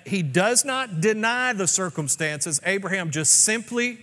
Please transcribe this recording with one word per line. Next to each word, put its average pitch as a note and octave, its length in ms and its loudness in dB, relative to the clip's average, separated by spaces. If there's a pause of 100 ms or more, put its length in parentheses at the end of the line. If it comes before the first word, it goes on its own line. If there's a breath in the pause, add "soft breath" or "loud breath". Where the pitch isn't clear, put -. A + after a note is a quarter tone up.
he G3 180 -2
does F#3 420 2
not B3+ 360 -4
deny A3+ 520 2
the F#3+ 160 -2
circumstances. D#3 960 -2
Abraham F#3 480 -2
just - 320 4
simply A#3+ 580 -2